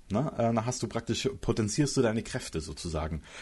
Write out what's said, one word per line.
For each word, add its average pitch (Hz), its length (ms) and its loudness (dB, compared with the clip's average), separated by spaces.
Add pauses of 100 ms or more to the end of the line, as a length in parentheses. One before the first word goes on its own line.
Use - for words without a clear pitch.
ne? 120 240 2
Äh, - 80 2
dann 113 240 4
hast 123 160 -2
du 113 60 -2
praktisch, 117 400 -2 (120)
potenzierst 117 560 2
du 135 60 6
deine 110 220 2
Kräfte - 360 -4
sozusagen. 78 600 -4 (200)